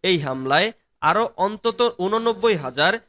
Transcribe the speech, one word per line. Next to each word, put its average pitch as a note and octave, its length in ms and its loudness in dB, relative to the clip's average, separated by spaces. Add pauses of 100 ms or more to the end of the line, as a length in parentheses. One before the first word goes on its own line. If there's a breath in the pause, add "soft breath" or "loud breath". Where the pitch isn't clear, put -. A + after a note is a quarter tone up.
এই F3+ 160 2
হামলায় C#3+ 520 0 (300)
আরও F#3 340 2
অন্তত A3+ 640 -2
ঊননব্বই A3 560 0
হাজার D3 540 0